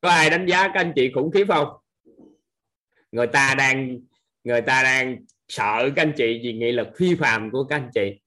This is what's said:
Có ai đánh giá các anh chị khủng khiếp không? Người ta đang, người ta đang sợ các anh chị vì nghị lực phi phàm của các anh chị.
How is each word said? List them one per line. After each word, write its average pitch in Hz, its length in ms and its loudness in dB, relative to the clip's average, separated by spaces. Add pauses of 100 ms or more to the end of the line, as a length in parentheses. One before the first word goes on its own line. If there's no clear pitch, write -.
Có 180 80 0
ai 160 200 6
đánh 175 160 0
giá 180 220 2
các 185 80 -6
anh 175 200 0
chị 127 180 2
khủng 147 180 -2
khiếp 202 160 4
không? 156 200 2 (1400)
Người 117 160 -2
ta 135 300 2
đang, 131 420 -2 (440)
người 120 180 0
ta 131 220 0
đang 131 340 0 (300)
sợ 113 480 -2
các 170 60 0
anh 156 160 0
chị 117 260 0
vì 120 100 -6
nghị 117 180 -2
lực 117 160 -2 (100)
phi 180 180 2
phàm 113 360 -2
của 131 120 -4
các 143 120 -4
anh 127 180 -6
chị. 98 340 -4